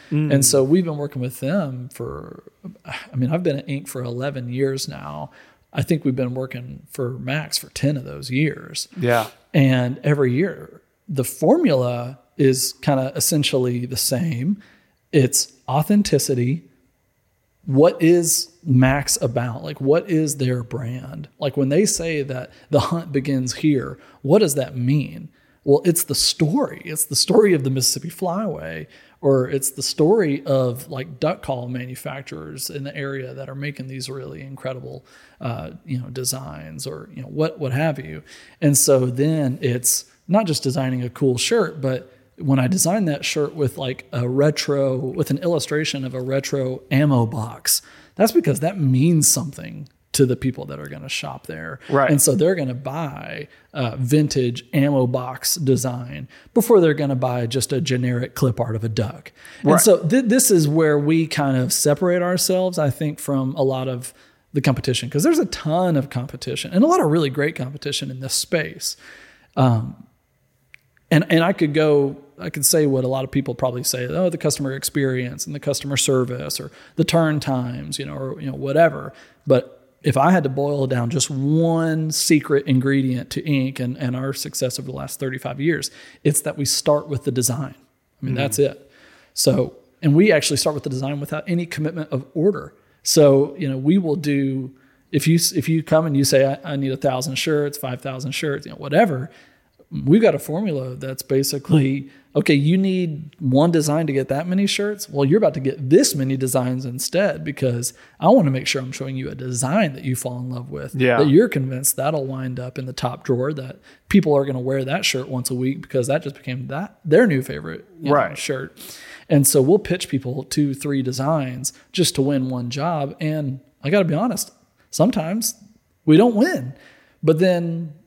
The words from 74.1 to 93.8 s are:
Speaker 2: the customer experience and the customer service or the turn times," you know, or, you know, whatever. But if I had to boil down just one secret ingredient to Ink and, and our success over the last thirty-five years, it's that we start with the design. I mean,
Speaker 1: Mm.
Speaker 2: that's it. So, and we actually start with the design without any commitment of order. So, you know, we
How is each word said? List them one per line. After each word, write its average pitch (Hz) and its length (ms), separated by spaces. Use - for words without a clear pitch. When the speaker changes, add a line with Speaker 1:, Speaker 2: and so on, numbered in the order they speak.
Speaker 2:
the 165 80
customer 139 360
experience 135 720
and 151 80
the 143 60
customer 139 380
service 123 640
or - 120
the 160 80
turn 160 360
times," 131 600
you 139 60
know, 147 100
or, 135 260
you 135 80
know, 135 60
whatever. 143 580
But 131 320
if 135 140
I 147 140
had 185 120
to 135 60
boil 139 380
down 123 240
just 147 180
one 160 800
secret 143 540
ingredient 131 640
to - 140
Ink 135 340
and, 127 180
and 127 180
our 135 180
success 135 460
over 139 100
the 131 80
last 135 220
thirty-five 131 400
years, 147 320
it's 147 180
that 147 160
we 143 80
start 147 420
with 143 180
the 143 60
design. 127 440
I 131 40
mean, 131 80
Speaker 1:
Mm. 123 40
Speaker 2:
that's 139 200
it. - 320
So, 127 400
and 147 140
we 202 160
actually 147 260
start 156 160
with 147 100
the 147 60
design 135 300
without 151 280
any 175 200
commitment 156 440
of 131 220
order. 160 400
So, 139 560
you 147 100
know, 135 80
we 147 220